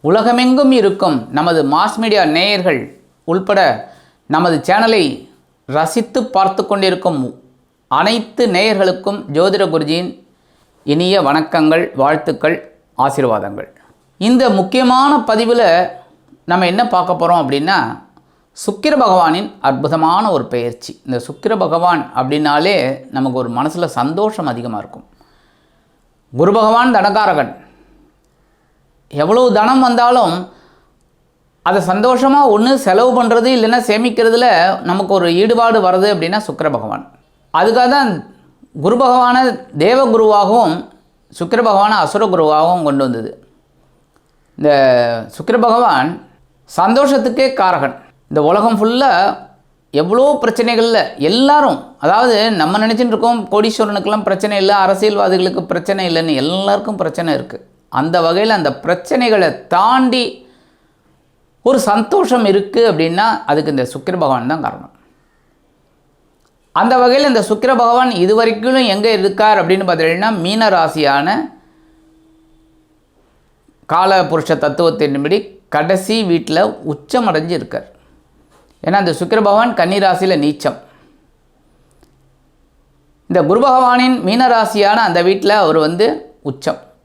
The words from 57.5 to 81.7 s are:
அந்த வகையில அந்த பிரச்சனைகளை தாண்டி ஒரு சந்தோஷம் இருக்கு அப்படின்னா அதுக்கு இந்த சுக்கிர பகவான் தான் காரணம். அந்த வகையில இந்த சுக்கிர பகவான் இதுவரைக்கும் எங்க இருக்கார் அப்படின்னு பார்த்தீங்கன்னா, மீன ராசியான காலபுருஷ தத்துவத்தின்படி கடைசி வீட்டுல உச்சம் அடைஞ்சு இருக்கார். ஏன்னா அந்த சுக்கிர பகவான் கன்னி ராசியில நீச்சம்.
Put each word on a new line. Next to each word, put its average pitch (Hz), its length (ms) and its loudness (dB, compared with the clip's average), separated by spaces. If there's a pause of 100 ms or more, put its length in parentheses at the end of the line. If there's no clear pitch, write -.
அந்த 165 160 -2 (100)
வகையில 202 320 0
அந்த 151 120 -2 (140)
பிரச்சனைகளை 202 640 0 (260)
தாண்டி 247 500 2 (1400)
ஒரு 269 100 2 (100)
சந்தோஷம் 226 640 0
இருக்கு 202 380 0
அப்படின்னா 170 380 0 (240)
அதுக்கு 151 240 -2
இந்த 127 180 -2
சுக்கிர 143 200 -6 (100)
பகவான் 131 280 -2
தான் 160 140 -6
காரணம். - 260 -12 (1900)
அந்த 240 120 2 (100)
வகையில 269 280 2
இந்த 220 180 0
சுக்கிர 226 220 0 (100)
பகவான் 240 320 2 (120)
இதுவரைக்கும் 226 680 0
எங்க 208 140 0 (100)
இருக்கார் 196 440 2
அப்படின்னு 185 260 0
பார்த்தீங்கன்னா, 170 440 0 (120)
மீன 214 180 -2 (140)
ராசியான 156 600 0 (2500)
காலபுருஷ 170 580 0 (120)
தத்துவத்தின்படி 151 720 -2 (380)
கடைசி 190 400 -2 (160)
வீட்டுல 160 280 -2 (340)
உச்சம் 233 360 -4
அடைஞ்சு 160 300 -2
இருக்கார். - 300 -12 (960)
ஏன்னா 185 160 0
அந்த 175 160 0
சுக்கிர 208 280 -2
பகவான் 220 320 2
கன்னி 185 240 0
ராசியில 185 400 0
நீச்சம். 147 340 -2 (2500)